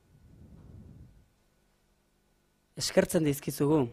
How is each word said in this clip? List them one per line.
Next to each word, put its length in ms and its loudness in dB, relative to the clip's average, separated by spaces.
Eskertzen 480 2
dizkizugu, 560 2